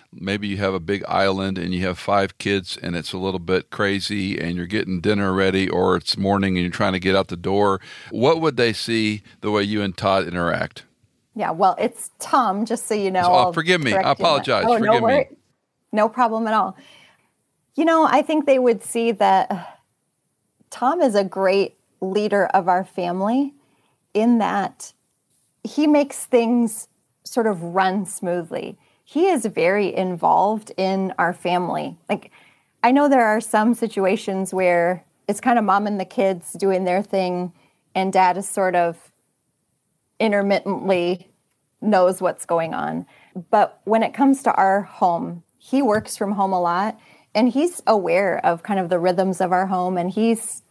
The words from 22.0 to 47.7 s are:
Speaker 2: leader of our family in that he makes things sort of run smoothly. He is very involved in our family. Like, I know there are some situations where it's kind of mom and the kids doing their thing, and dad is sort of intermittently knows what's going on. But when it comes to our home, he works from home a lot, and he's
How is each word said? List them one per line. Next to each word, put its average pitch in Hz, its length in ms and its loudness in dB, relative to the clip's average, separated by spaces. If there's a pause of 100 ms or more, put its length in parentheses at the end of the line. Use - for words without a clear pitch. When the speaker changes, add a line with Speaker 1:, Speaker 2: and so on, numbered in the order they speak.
Speaker 2:
leader 202 460 0
of 180 200 0
our 185 160 2
family 196 680 -2 (600)
in 233 240 4
that 196 560 -4 (680)
he 294 240 -2
makes 294 380 2
things 233 600 0 (360)
sort 226 240 -2
of 180 160 -2
run 185 420 0
smoothly. 175 720 -6 (260)
He 320 240 -2
is 302 200 0
very 190 480 0
involved 180 840 0
in 190 400 -2
our 175 160 0
family. 175 640 -4 (100)
Like, - 220 -6 (540)
I 240 80 6
know 285 180 4
there 262 160 4
are 214 160 2
some 220 320 2
situations 196 800 -2
where 175 500 2 (240)
it's 202 140 -4
kind 240 160 2
of 214 80 2
mom 202 220 2
and 208 120 -2
the 185 60 -6
kids 190 480 -2
doing 190 300 0
their 180 180 0
thing, 180 520 -4 (420)
and 190 180 0
dad 185 240 4
is 196 100 -8
sort 185 280 -2
of 170 360 -2 (1080)
intermittently 196 1120 0 (520)
knows 190 400 2
what's 180 240 -2
going 165 280 -2
on. 160 320 -6 (440)
But - 340 2
when 220 200 0
it - 100 -4
comes 269 300 4
to 240 100 2
our 196 300 4
home, 170 600 -2 (140)
he - 240 -2
works 214 340 0
from 202 180 -2
home 190 200 0
a 180 80 0
lot, 180 380 -2 (360)
and 233 140 4
he's 302 380 -2